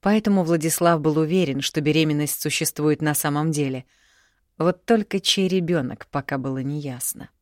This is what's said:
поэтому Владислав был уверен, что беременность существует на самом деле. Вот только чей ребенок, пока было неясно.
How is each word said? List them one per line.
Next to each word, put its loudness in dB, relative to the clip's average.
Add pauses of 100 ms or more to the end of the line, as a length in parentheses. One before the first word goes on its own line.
поэтому 2
Владислав 2
был 2
уверен, 0
что -4
беременность 2
существует -2
на 0
самом -2
деле. -2 (720)
Вот 0
только 0
чей 0
ребенок, -2
пока -6
было -4
неясно. -8 (120)